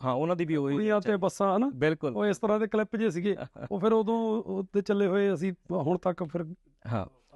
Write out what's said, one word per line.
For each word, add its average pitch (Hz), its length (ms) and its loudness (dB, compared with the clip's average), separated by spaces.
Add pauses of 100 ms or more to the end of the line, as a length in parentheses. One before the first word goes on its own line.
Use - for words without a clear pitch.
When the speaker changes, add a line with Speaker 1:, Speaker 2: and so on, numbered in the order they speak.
Speaker 1:
ਹਾਂ, 127 80 0
ਉਹਨਾਂ 160 240 0
ਦੀ 170 80 0
ਵੀ 156 120 0
ਉਹੀ 139 180 0
Speaker 2:
ਕੁੜੀਆਂ 214 260 2
ਤੇ 208 160 0
ਬੱਸਾਂ, 190 400 0
ਹਨਾ? 254 180 2
Speaker 1:
ਬਿਲਕੁਲ। 147 420 0
Speaker 2:
ਉਹ 208 100 0
ਇਸ 196 120 0
ਤਰ੍ਹਾਂ 214 220 2
ਦੇ 220 60 0
ਕਲਿੱਪ 214 300 -2
ਜਿਹੇ 214 140 2
ਸੀਗੇ। 175 260 -2
Speaker 1:
<laughs> - 340 -10
Speaker 2:
ਉਹ 196 100 -4
ਫਿਰ 220 120 4
ਉਦੋਂ 226 500 0
ਉਹਦੇ 190 380 -4
ਚੱਲੇ 202 260 2
ਹੋਏ 196 280 2
ਅਸੀਂ 180 180 -2 (180)
ਹੁਣ 170 280 0
ਤੱਕ 180 260 -2
ਫਿਰ 170 200 -6 (480)
Speaker 1:
ਹਾਂ, 101 140 -2 (300)